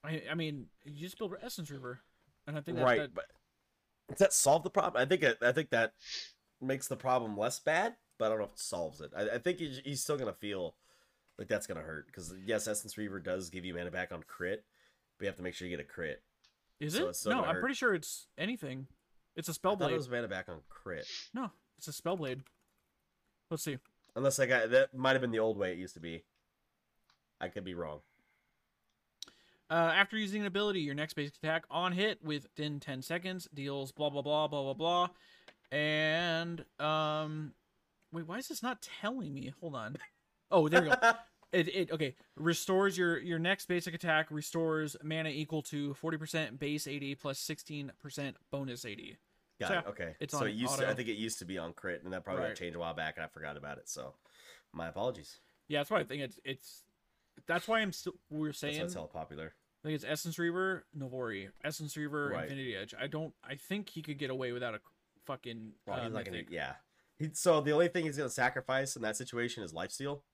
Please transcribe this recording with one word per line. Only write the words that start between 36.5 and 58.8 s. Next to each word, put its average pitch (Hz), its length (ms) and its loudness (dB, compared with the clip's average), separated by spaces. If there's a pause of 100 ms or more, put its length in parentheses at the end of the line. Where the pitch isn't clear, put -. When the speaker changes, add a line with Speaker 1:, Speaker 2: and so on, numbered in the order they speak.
Speaker 1:
um, 156 760 0 (580)
wait, 165 160 -6
why 180 100 -6
is 262 100 -6
this - 160 -6
not 247 180 -2
telling 208 520 -4
me? 139 260 -6
Hold 156 160 -8
on. 117 220 -6 (540)
Oh, 165 180 10
there 175 120 10
we 160 80 4
go. 151 120 8
Speaker 2:
<laughs> 226 120 10 (400)
Speaker 1:
It, 175 200 6
it, 185 200 0
okay. 151 200 -2 (220)
Restores 185 600 4
your, 175 200 4
your 165 220 0
next 180 300 2
basic 175 240 0
attack, 160 380 2
restores 156 680 0
mana 160 280 -2
equal 151 340 -2
to 143 300 -2
forty 160 240 -2
percent 151 420 -2
base 147 280 -2
A 143 120 -6
D 139 160 -4
plus 135 240 -6
sixteen 147 500 -6 (120)
percent 139 340 -6 (160)
bonus 135 320 -4
A 110 120 -6
D. - 200 -12 (420)
Speaker 2:
Got - 120 0
Speaker 1:
So, - 40 2
Speaker 2:
it. 180 120 2
Speaker 1:
yeah, - 40 -6
Speaker 2:
Okay. 85 300 -6
Speaker 1:
it's - 140 -6
Speaker 2:
So 143 80 0
Speaker 1:
on 113 80 0
Speaker 2:
it 104 60 -4
used 131 200 0
to, 139 80 0
Speaker 1:
auto. 107 80 2
Speaker 2:
I - 20 2
think 120 140 -2
it 113 60 -2
used 107 260 -4
to 92 60 -10
be 92 120 -6
on 85 140 -6
crit, 87 320 -6
and 90 80 -8
that 92 140 -6
probably 92 160 -2
got 87 80 0
Speaker 1:
Right. - 80 -8
Speaker 2:
changed 85 180 -6
a 85 40 -6
while 82 140 -2
back, 78 220 -4
and 82 80 -6
I 78 60 -8
forgot 73 260 -8
about 71 220 -10
it. - 100 -18
So, 67 280 -10 (580)
my 82 160 -6
apologies. 95 500 -4 (300)
Speaker 1:
Yeah, 147 100 0
that's 143 100 -4
why 208 120 2
I - 20 -2
think 135 200 -6
it's, 120 200 -8
it's, - 400 -10 (640)
that's 170 200 0
why 220 140 2
I'm 202 140 0
still, - 220 -8 (140)
we 151 100 -4
were 156 80 0
Speaker 2:
That's 147 160 -6
why 147 80 -2
Speaker 1:
saying, 151 120 -4